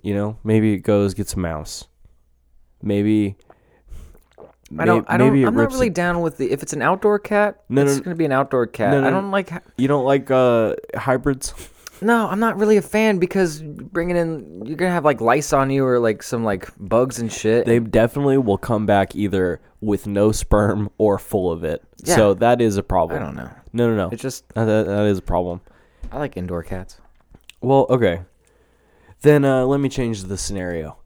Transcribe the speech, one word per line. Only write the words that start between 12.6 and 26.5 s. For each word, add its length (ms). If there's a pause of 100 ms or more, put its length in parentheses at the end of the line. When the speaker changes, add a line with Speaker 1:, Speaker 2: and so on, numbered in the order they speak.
Speaker 2:
a 40
fan 380
because 420
bringing 560
in, 480
you're 120
gonna 140
have, 140
like, 160
lice 320
on 160
you 160
or, 140
like, 240
some, 200
like, 260 (100)
bugs 400
and 120
shit. 340
Speaker 1:
They 140
definitely 580
will 200
come 280
back 300
either 440 (220)
with 260
no 240
sperm 680
or 200
full 340
of 120
it. 180 (220)
Speaker 2:
Yeah. 120
Speaker 1:
So 200
that 260
is 160
a 60
problem. 380
Speaker 2:
I 40
don't 100
know. 140 (240)
Speaker 1:
No, 160
no, 60
no. 160
Speaker 2:
It's 100
just 320
Speaker 1:
That, 120
that, 220
that 180
is 120
a 40
problem. 400 (500)
Speaker 2:
I 80
like 180
indoor 260